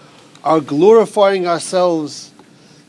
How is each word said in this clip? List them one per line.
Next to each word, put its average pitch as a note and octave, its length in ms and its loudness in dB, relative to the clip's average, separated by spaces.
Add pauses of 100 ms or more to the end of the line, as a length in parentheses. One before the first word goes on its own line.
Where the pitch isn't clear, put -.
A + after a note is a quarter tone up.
(440)
are D#3 180 0
glorifying G3 880 2
ourselves E3 840 -4 (580)